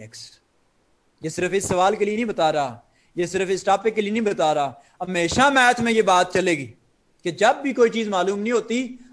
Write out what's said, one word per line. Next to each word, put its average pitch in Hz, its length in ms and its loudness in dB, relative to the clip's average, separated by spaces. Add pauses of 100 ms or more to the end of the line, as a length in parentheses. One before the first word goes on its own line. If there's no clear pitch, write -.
x। 107 160 -20 (1000)
ये 156 80 -8
सिर्फ 180 240 -4
इस 196 160 -2
सवाल 190 260 2
के 202 100 -2
लिए 214 100 -2
नहीं 240 100 -2
बता 165 240 0
रहा, 135 340 -4 (320)
ये 170 120 -2
सिर्फ 185 220 -2
इस 185 160 -4
topic 202 300 0
के 220 60 -2
लिए 202 100 -2
नहीं 226 100 -2
बता 175 320 0
रहा, 139 280 -4 (200)
हमेशा 180 480 0
math 247 300 4
में 233 120 0
ये 220 100 4
बात 180 320 4
चलेगी 175 320 0 (600)
कि 175 60 -4
जब 233 320 2
भी 269 100 -2
कोई 233 160 4
चीज 220 200 -4
मालूम 196 300 0
नहीं 226 140 -2
होती, 240 460 -4 (140)